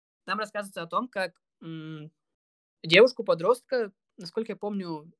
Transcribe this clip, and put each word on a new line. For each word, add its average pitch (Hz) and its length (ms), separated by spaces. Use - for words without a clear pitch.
Там 196 140
рассказывается 208 420
о 165 60
том, 214 200
как, 185 240
м, 160 480
девушку-подростка, 202 1080
насколько 214 340
я 190 40
помню, 175 640